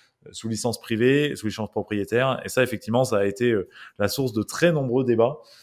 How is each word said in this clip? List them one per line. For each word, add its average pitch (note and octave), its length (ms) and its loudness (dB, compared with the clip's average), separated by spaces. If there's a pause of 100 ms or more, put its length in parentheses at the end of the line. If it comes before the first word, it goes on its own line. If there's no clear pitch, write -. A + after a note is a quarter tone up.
(320)
sous - 180 -10
licence A2+ 300 -4
privée, C3+ 560 2
sous - 100 -8
licence G#2 240 -6
propriétaire. A2 720 -2
Et - 60 -10
ça, B2+ 140 2
effectivement, A#2 400 0
ça A2+ 140 2
a G2+ 80 2
été, A#2+ 260 0
euh, G2+ 180 0 (300)
la G2+ 80 2
source B2+ 260 -2
de G#2+ 80 0
très - 300 0
nombreux C3+ 320 0
débats, A#2+ 340 2 (260)